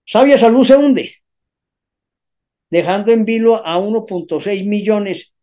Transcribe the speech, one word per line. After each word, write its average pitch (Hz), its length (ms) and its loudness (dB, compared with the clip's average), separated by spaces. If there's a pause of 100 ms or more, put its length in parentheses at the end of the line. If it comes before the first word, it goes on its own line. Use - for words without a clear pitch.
Sabia 269 320 2
Salud 233 280 4
se 262 100 6
hunde, 285 400 0 (1500)
dejando 185 420 -2
en 226 120 2
vilo 226 420 0
a 165 120 -4
uno 214 280 -4
punto 170 340 -8
seis 196 260 -6
millones 208 760 -4